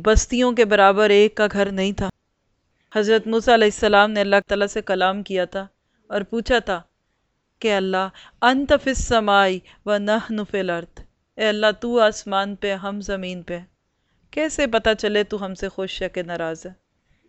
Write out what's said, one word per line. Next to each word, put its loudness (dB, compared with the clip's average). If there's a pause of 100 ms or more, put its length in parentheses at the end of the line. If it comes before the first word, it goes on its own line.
बस्तियों 2
के 4
बराबर 4
एक 4
का 2
घर -2
नहीं -4
था। -6 (840)
हज़रत 2
मूसा 2
अलैहिस्सलाम 4
ने -4
अल्लाह 2
ताला -2
से -6
कलाम 0
किया -4
था -10 (420)
और -4
पूछा -2
था -6 (840)
कि 0
अल्लाह, -2 (300)
"अंत 2
फिस -2
समाई 2 (260)
व 0
नहनु -4
फिल -4
अर्द", -8 (340)
"ए -2
अल्लाह, 2
तू -4
आसमान 0
पे, -6
हम -8
ज़मीन -8
पे, -10 (680)
कैसे -2
पता 0
चले -2
तू -8
हमसे -10
खुश -10
है -6
कि -8
नाराज़ -8
है?" -18 (540)